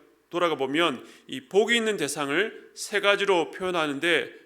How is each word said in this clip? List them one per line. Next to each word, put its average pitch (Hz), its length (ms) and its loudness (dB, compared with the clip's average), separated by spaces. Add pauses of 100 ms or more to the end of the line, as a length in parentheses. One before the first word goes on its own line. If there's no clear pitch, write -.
(300)
돌아가 170 260 0
보면 135 500 -2 (220)
이 131 140 -10
복이 220 340 2
있는 220 220 0
대상을 151 760 -4
세 - 280 -4
가지로 196 500 2
표현하는데 156 800 -2 (120)